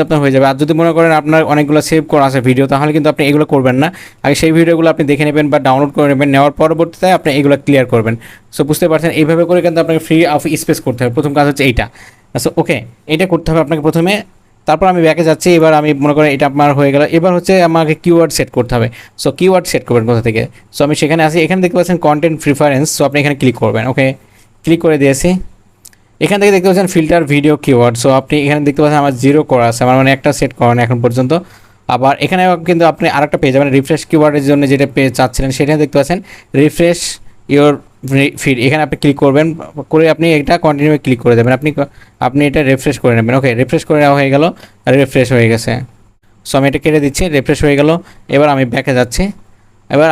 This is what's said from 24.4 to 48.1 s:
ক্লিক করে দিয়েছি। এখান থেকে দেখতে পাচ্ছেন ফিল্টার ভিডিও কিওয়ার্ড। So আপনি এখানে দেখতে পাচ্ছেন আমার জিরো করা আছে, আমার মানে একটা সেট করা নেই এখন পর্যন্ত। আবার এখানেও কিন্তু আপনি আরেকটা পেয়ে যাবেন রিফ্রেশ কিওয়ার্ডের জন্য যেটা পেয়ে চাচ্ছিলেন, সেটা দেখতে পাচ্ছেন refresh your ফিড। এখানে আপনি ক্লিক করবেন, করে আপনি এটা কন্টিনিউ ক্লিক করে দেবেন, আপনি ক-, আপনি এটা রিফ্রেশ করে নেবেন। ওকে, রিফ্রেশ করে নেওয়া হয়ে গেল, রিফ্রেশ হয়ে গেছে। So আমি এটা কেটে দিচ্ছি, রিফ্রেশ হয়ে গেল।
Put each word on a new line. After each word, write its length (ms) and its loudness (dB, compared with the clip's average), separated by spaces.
ক্লিক 220 0
করে 180 2
দিয়েছি। 260 2
এখান 160 0
থেকে 140 4
দেখতে 140 0
পাচ্ছেন 260 2
ফিল্টার 260 2
ভিডিও 220 2
কিওয়ার্ড। 360 2
So 60 0
আপনি 160 -4
এখানে 220 0
দেখতে 160 0
পাচ্ছেন 200 2
আমার 200 -2
জিরো 180 2
করা 200 2
আছে, 140 -10
আমার 140 4
মানে 180 2
একটা 120 -2
সেট 200 -2
করা 160 2
নেই 120 0
এখন 160 -2
পর্যন্ত। 280 -2
আবার 180 0
এখানেও 260 0
কিন্তু 240 2
আপনি 140 -4
আরেকটা 240 -2
পেয়ে 140 0
যাবেন 220 2
রিফ্রেশ 320 -2
কিওয়ার্ডের 400 0
জন্য 220 2
যেটা 140 2
পেয়ে 220 0
চাচ্ছিলেন, 400 -2
সেটা 160 0
দেখতে 160 -2
পাচ্ছেন 200 -2
refresh 420 0
your 160 4
ফিড। 240 -2
এখানে 200 0
আপনি 180 -6
ক্লিক 200 0
করবেন, 220 2
করে 220 2
আপনি 120 -2
এটা 160 0
কন্টিনিউ 280 0
ক্লিক 200 0
করে 140 4
দেবেন, 200 2
আপনি 180 -4
ক-, 120 -4
আপনি 220 0
এটা 100 -2
রিফ্রেশ 320 -2
করে 140 2
নেবেন। 220 0
ওকে, 100 0
রিফ্রেশ 260 -2
করে 160 0
নেওয়া 160 4
হয়ে 140 0
গেল, 100 2
রিফ্রেশ 360 0
হয়ে 160 2
গেছে। 200 -2
So 100 -6
আমি 120 2
এটা 140 -2
কেটে 220 2
দিচ্ছি, 180 -2
রিফ্রেশ 280 -2
হয়ে 140 2
গেল। 100 2